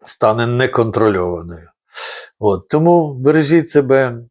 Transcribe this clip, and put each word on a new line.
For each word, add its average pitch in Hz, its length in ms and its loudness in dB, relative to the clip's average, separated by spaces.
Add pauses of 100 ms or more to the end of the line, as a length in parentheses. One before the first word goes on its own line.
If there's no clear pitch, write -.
стане 117 420 0
неконтрольованою. 95 1200 -2 (680)
От, 98 300 -2
тому 160 460 2
бережіть 151 540 2
себе, 131 500 0 (120)